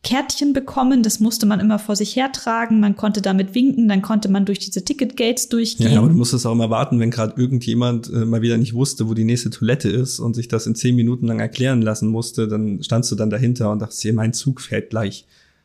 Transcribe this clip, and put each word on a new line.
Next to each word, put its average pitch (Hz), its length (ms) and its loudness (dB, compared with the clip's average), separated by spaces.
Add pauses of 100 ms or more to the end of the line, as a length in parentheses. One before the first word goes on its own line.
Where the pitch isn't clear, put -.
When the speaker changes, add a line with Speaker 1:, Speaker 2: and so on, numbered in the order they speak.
Speaker 1:
Kärtchen 285 480 0
bekommen, 262 500 2
das 214 160 0
musste 220 260 0
man 208 160 4
immer 214 200 4
vor 208 160 -2
sich 208 180 -4
hertragen, 233 640 0
man 208 180 4
konnte 208 240 0
damit 190 360 0
winken, 247 320 4
dann 196 120 4
konnte 214 300 0
man 196 160 4
durch 196 140 -2
diese 190 240 -6
Ticketgates 247 640 -2
durchgehen. 226 440 0
Speaker 2:
Ja, 107 60 6
aber 113 100 6
du 165 60 6
musstest 120 320 0
auch 113 60 0
immer 117 180 0
warten, 117 300 0
wenn 113 100 2
gerade 110 280 -2
irgendjemand, 120 720 0
äh, 113 160 -2
mal 113 160 0
wieder 117 180 2
nicht 110 160 0
wusste, 120 340 -2
wo 113 60 -2
die 110 100 0
nächste 117 260 0
Toilette 117 400 -2
ist 127 300 -2
und 117 140 -2
sich 117 120 -4
das 113 220 -4
in 110 80 -2
zehn 123 180 0
Minuten 123 320 2
lang 113 140 -2
erklären 123 420 0
lassen 110 260 0
musste, 113 380 -2
dann 107 380 -2
standst 120 260 0
du 110 60 -4
dann 110 120 -2
dahinter 120 440 0
und 107 80 -2
dachtest - 240 -10
dir, 107 100 -2
mein 113 180 0
Zug - 280 -4
fährt - 300 -6
gleich, 107 360 -6 (380)